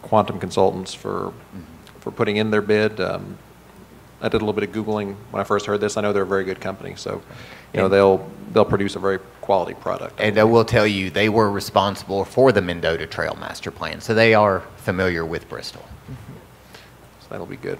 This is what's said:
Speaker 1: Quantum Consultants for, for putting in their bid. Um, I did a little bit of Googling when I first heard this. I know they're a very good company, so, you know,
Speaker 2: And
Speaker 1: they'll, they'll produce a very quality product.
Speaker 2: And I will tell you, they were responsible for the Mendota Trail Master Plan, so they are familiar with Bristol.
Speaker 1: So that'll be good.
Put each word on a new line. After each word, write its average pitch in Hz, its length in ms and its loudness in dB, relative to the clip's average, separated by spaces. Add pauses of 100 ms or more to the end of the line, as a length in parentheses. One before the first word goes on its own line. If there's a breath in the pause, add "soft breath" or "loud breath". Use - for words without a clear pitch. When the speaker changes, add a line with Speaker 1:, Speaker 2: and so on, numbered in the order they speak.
Speaker 1:
Quantum 101 360 0
Consultants 92 560 0
for, 98 380 -8 (680)
for 101 100 -10
putting 104 280 0
in 110 120 0
their 104 120 2
bid. 107 380 2
Um, 95 360 -6 (840)
I - 60 -2
did 113 120 0
a 107 40 -2
little 104 140 0
bit 104 100 -2
of - 60 -12
Googling 104 420 -4 (140)
when 101 100 -4
I 98 40 -2
first 101 220 0
heard 104 140 0
this. 107 160 -2
I 110 60 -2
know 104 100 0
they're 98 100 2
a 92 40 -2
very 98 180 0
good 92 160 -6
company, 95 360 -10
so, 98 260 -8 (500 loud breath)
you - 60 -2
know, 95 60 4
Speaker 2:
And 95 100 4
Speaker 1:
they'll, 98 360 6 (220)
they'll 107 120 6
produce 101 320 0
a - 20 -10
very 95 200 -2 (220)
quality 95 340 0
product. 90 460 -8
Speaker 2:
And 104 180 2
I 107 60 8
will 113 200 6
tell 110 220 2
you, 98 240 0
they 101 180 2
were 107 220 4
responsible 98 720 0
for 127 280 4
the 101 80 4
Mendota 85 460 -2
Trail 80 340 -6
Master - 300 -10
Plan, 80 300 -10
so 113 140 -2
they 113 200 8
are 104 260 4 (160)
familiar 90 480 -2
with 80 240 -8
Bristol. - 340 -14 (1400 loud breath)
Speaker 1:
So - 100 -20
that'll 92 160 -10
be 95 100 -14
good. 92 240 -10